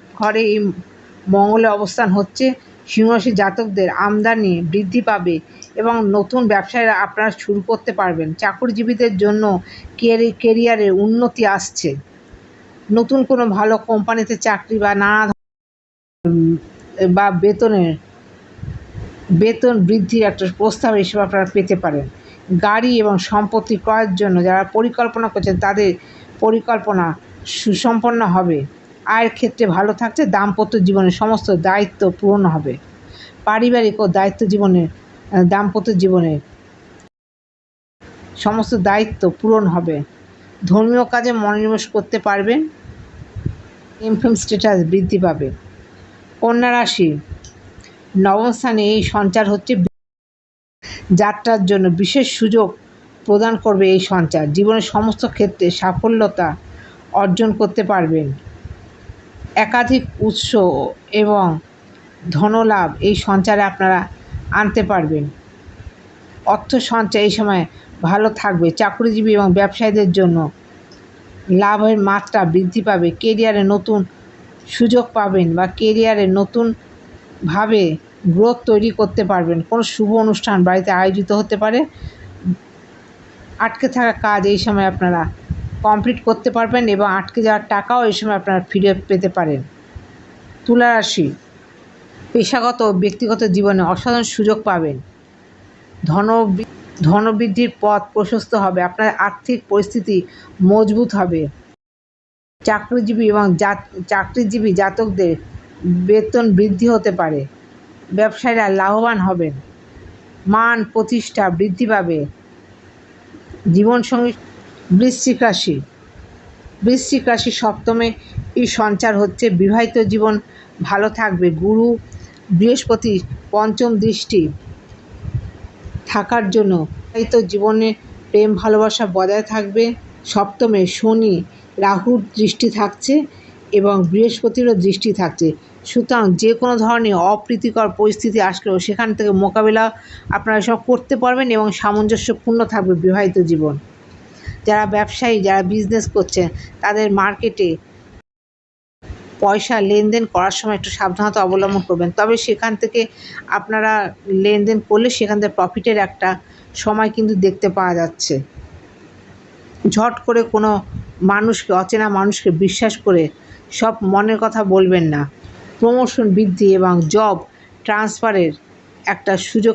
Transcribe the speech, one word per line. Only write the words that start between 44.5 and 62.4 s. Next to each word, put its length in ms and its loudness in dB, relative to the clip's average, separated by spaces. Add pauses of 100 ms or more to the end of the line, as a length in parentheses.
বৃদ্ধি 340 0
পাবে। 300 -2 (920)
কন্যা 320 2
রাশি, 360 0 (1080)
নবম 360 2
স্থানে 360 -2
এই 140 2
সঞ্চার 480 0
হচ্ছে। 220 -2 (1400)
যাত্রার 540 2
জন্য 220 2
বিশেষ 440 0
সুযোগ 360 2 (560)
প্রদান 320 2
করবে 340 2
এই 100 4
সঞ্চার। 520 0
জীবনের 280 2
সমস্ত 460 -2
ক্ষেত্রে 440 0
সাফল্যতা 800 0 (640)
অর্জন 400 2
করতে 300 -2
পারবেন। 440 0 (1300)
একাধিক 480 0 (180)
উৎস 300 -2 (640)
এবং 340 2 (840)
ধনলাভ 580 2 (120)